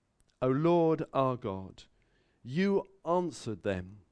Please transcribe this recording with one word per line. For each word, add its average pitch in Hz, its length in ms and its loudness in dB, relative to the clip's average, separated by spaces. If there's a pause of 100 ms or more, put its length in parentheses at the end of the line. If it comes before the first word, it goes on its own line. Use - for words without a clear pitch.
(420)
O 127 60 0
Lord 160 640 2
our 131 240 0
God, 95 460 -10 (580)
you 190 460 0 (200)
answered 160 540 -2
them. 95 380 -4 (120)